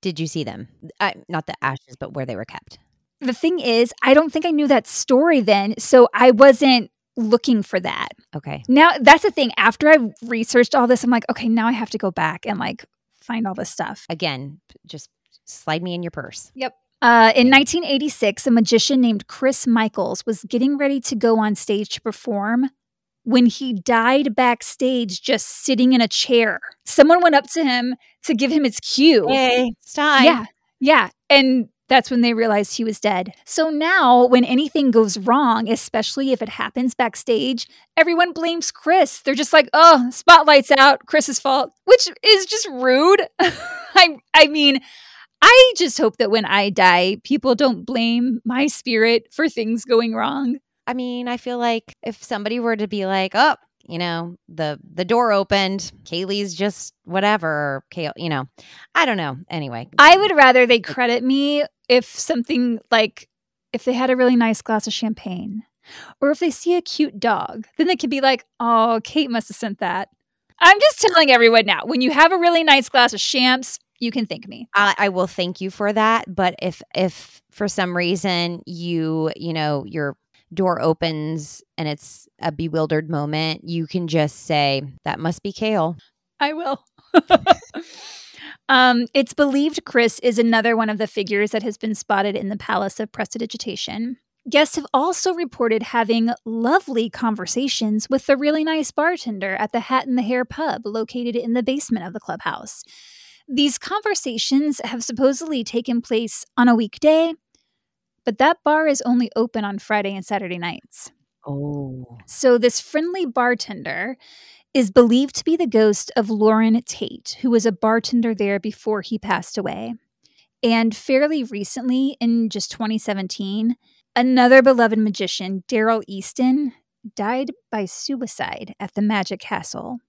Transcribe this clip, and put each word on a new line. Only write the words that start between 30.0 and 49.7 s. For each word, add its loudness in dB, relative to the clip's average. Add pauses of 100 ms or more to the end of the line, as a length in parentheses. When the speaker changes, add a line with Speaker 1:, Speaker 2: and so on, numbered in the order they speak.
Speaker 2:
Yeah, 4 (340)
yeah. 2 (200)
And 4 (220)
that's 2
when 2
they 2
realized 0
he -4
was -6
dead. -2 (120)
So -2
now 4
when 6
anything 0
goes 2
wrong, 0
especially -4
if -2
it -8
happens -6
backstage, -4 (300)
everyone 2
blames -6
Chris. 0
They're -2
just -2
like, 6
"Oh, 8
spotlight's 6
out, 6
Chris's 0
fault," -2 (140)
which 6 (160)
is 4
just -6
rude. 2 (100)
<laughs> -20
I, 0 (180)
I 8
mean, 2 (600)
I 8
just -2
hope 0
that 0
when 0
I 0
die, 4
people 0
don't 0
blame -2
my -2
spirit 0
for -2
things -4